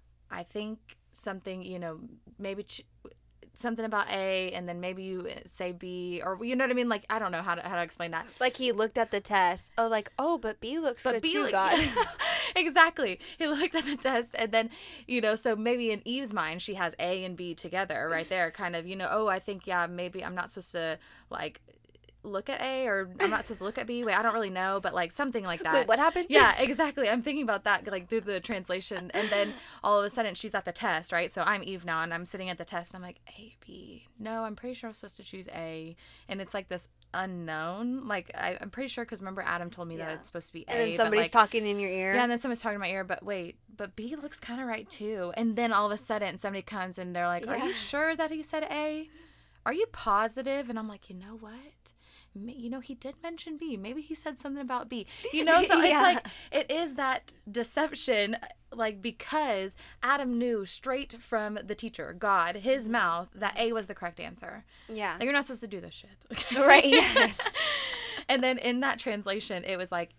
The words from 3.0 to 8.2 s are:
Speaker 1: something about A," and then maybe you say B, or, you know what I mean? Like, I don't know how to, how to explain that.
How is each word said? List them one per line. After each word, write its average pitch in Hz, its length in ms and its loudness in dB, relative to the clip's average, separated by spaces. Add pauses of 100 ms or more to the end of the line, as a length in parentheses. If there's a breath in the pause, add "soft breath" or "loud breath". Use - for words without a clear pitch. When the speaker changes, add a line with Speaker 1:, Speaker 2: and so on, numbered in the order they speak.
Speaker 1:
something 233 320 -4
about 214 260 0
A," 190 400 0
and 180 160 -6
then 175 140 -6
maybe 185 220 -6
you 185 240 -6 (180)
say 180 260 -6
B, 180 520 -6
or, 190 200 -4
you 240 120 0
know 262 100 4
what 254 60 0
I - 40 4
mean? 247 140 2
Like, 208 200 0
I 220 80 2
don't 208 140 -2
know 170 100 -2
how 175 140 0
to, 170 60 -6
how 175 160 -6
to 175 40 0
explain 170 300 -4
that. 165 160 -4 (140)